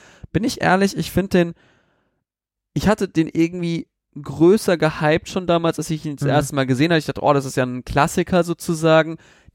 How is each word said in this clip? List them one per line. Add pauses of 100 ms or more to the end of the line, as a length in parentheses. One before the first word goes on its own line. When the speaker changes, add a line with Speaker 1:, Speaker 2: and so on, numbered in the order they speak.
(320)
Speaker 1:
bin
ich
ehrlich,
ich
find
den, (1200)
ich
hatte
den
irgendwie (340)
größer
gehypt
schon
damals,
als
ich
ihn
das
Speaker 2:
Mhm.
Speaker 1:
erste
Mal
gesehen
habe.
Ich
dachte,
"Oh,
das
ist
ja
ein
Klassiker
sozusagen. (380)